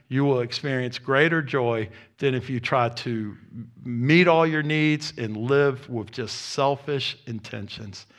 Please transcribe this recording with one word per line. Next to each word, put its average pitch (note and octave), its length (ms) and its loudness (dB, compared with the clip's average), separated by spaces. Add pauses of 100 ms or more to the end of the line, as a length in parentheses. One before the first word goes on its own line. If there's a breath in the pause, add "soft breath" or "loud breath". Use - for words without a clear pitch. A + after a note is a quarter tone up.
you C3+ 160 0
will C#3 160 4
experience B2 580 -4
greater D#3 440 2
joy A#2 480 0 (300 loud breath)
than C3+ 140 0
if B2+ 160 -4
you B2 120 -2
try B2 260 2
to A2+ 480 -6 (480)
meet C3+ 460 4
all E3 180 6
your D3+ 160 0
needs D3+ 540 0
and A2 180 -4
live C3+ 540 2
with A2+ 200 -6
just - 280 -8
selfish C#3 880 -2
intentions. G#2+ 800 -12 (140 loud breath)